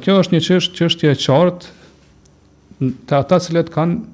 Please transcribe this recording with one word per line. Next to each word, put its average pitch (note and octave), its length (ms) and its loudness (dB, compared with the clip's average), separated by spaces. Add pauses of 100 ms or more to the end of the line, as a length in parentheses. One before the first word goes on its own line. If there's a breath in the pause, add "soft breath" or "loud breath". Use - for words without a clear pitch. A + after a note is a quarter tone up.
kjo G3 180 2
është F3 120 -2
një D#3+ 120 2
çësht-, F3+ 320 0
çështje D#3+ 320 0
e C3 80 0
qartë F3 540 0 (1120 soft breath)
n-, B2+ 100 -2 (120)
te C#3+ 120 0
ata E3+ 240 2
cilët E3 320 -4
kanë E3 240 -2 (140)